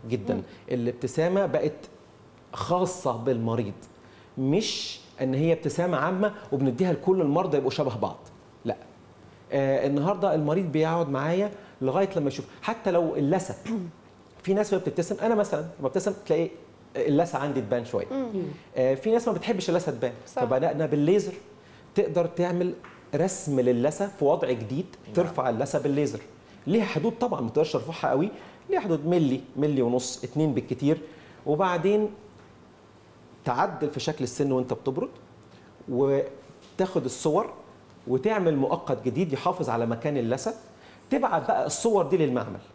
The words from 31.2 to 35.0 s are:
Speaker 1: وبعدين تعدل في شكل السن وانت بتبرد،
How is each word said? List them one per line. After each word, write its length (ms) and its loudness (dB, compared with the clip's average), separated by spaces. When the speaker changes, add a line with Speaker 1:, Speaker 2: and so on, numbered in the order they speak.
Speaker 1:
وبعدين 640 2
تعدل 440 0
في 100 -6
شكل 240 -4
السن 280 0
وانت 220 0
بتبرد، 360 -4